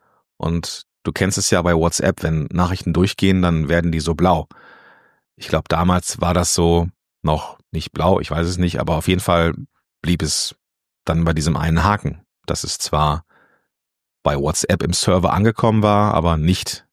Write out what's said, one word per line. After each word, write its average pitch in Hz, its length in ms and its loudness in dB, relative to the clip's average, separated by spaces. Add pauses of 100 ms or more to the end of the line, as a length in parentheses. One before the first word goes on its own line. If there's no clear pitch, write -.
(360)
Und - 480 -4 (180)
du 78 100 -6
kennst 95 260 -2
es - 120 -2
ja 92 120 4
bei 85 120 4
WhatsApp, 85 480 0
wenn 80 300 -2
Nachrichten 87 400 -2
durchgehen, 90 500 2
dann 80 260 0
werden 85 220 0
die 80 100 -2
so 82 140 -2
blau. 85 340 0 (880)
Ich - 120 -16
glaub, 78 200 -2
damals 87 520 0
war 87 140 0
das 87 200 0
so 85 340 2 (380)
noch 78 320 -4 (140)
nicht - 200 -8
blau, 92 280 2
ich 82 100 -8
weiß 82 160 -2
es 90 100 -4
nicht, 87 240 0
aber 78 160 -2
auf - 120 -4
jeden 90 120 2
Fall 85 340 2 (460)
blieb 85 220 0
es - 320 -4 (500)
dann 82 200 0
bei 82 100 2
diesem 78 220 0
einen 82 280 0
Haken, - 400 -2 (220)
dass - 180 -4
es - 140 -8
zwar 76 460 -2 (1000)
bei 73 160 0
WhatsApp 80 440 -2
im 85 120 -2
Server 90 400 2
angekommen 110 480 2
war, 104 320 4
aber 82 240 2
nicht - 540 -2